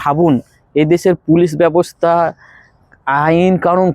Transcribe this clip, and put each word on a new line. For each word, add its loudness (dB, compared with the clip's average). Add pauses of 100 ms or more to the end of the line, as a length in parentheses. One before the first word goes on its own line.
ভাবুন 0 (420)
এই 0
দেশের 0 (100)
পুলিশ 2 (100)
ব্যবস্থা, 0 (1080)
আইন 2
কানুন 0